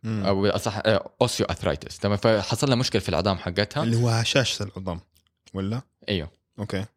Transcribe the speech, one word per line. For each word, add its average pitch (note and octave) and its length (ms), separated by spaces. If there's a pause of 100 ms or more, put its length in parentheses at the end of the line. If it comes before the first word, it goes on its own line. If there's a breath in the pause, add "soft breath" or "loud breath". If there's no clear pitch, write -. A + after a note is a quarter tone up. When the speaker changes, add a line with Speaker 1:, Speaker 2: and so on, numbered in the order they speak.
Speaker 1:
مم. A2 220
Speaker 2:
أو G2 160
بالأصح، G2+ 460
آه، G#2+ 240 (120)
أوسيو A#2+ 240
أثرايتس. - 520
تمام. G2+ 180
فحصل A2 520
لها B2+ 80
مشكلة A#2 260
في - 60
العظام F#2 300
حقتها. G2 440
Speaker 1:
اللي A2+ 140
هو A#2+ 120
هشاشة A2+ 540
العظام، F#2 380 (540)
ولا؟ G2+ 280 (260)
Speaker 2:
أيوه. E2+ 220 (280)
Speaker 1:
أوكي. G2+ 260 (120)